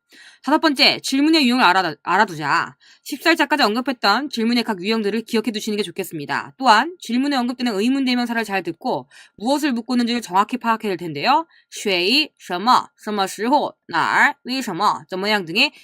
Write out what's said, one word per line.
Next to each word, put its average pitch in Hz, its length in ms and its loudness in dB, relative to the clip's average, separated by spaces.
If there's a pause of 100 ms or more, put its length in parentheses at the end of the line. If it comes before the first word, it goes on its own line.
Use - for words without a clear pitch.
(440)
다섯 302 160 2
번째, 269 420 2
질문의 294 440 2
유형을 240 180 2
알아, 180 400 4
알아두자. 165 720 0 (260)
십사 320 300 -2
일자까지 302 320 2
언급했던 240 680 0
질문의 233 340 0
각 208 180 -6
유형들을 208 420 -2
기억해 226 280 -2
두시는 208 260 -4
게 208 60 -2
좋겠습니다. 143 720 -6
또한 262 420 4
질문에 269 380 -2
언급되는 247 360 -4
의문대명사를 240 680 -2
잘 196 180 -4
듣고 165 480 -6 (280)
무엇을 269 340 0
묻고 240 240 -4
있는지를 240 260 0
정확히 208 360 0
파악해야 226 340 -2
될 180 60 -2
텐데요. 175 500 0 (240)
쉐이, 208 680 0
什么, 185 600 0
什么时候, 214 760 -2 (140)
哪儿, 170 560 2
为什么, 196 680 -2
怎么样등의 202 600 -2 (120)